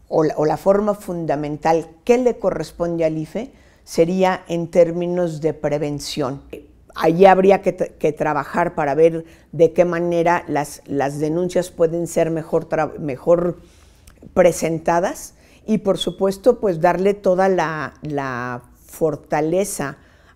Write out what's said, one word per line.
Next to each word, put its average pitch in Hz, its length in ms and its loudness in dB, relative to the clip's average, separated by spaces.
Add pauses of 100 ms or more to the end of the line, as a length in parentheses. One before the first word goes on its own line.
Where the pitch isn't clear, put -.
o 160 160 2
la, 151 120 0
o 147 80 0
la 160 120 0
forma 202 380 2
fundamental 160 920 -4 (160)
que 240 140 4
le 240 200 0
corresponde 170 680 -4
al 160 120 0
ife, 190 360 -8 (320)
sería 185 640 2
en 170 200 -4
términos 175 720 0
de 151 140 0
prevención. 147 880 -4 (520)
Allí 165 300 2
habría 190 380 6
que 180 140 -2
tra-, - 220 -6
que 156 140 0
trabajar 151 640 -4
para 143 220 -2
ver 165 280 4 (280)
de 160 200 4
qué 175 120 4
manera 170 640 0
las, 147 380 -4
las 139 340 -4
denuncias 170 500 -2
pueden 170 380 -2
ser 160 220 0
mejor 160 380 -4
tra-, 156 300 -4
mejor 165 600 0 (760)
presentadas 170 1000 0 (300)
y, 220 140 0
por 190 200 0
supuesto, 190 600 0
pues, 180 220 -2
darle 175 340 2
toda 190 340 2
la, 160 540 -2
la 127 640 -6 (200)
fortaleza 160 1120 -2 (380)